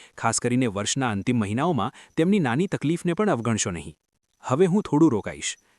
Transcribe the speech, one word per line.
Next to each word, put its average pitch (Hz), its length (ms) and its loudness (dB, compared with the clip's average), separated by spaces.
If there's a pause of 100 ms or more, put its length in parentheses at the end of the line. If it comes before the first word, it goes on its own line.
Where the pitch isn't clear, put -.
(180)
ખાસ 113 220 0
કરીને 123 280 2
વર્ષના 107 440 -2
અંતિમ 107 280 0
મહિનાઓમાં 113 520 -2 (260)
તેમની 190 220 4
નાની 143 280 0
તકલીફને 170 460 -2
પણ 208 160 0
અવગણશો 113 420 0
નહીં. 80 260 -12 (440)
હવે 147 240 2
હું 190 160 2
થોડું 151 300 4
રોકાઈશ, 90 460 -6 (220)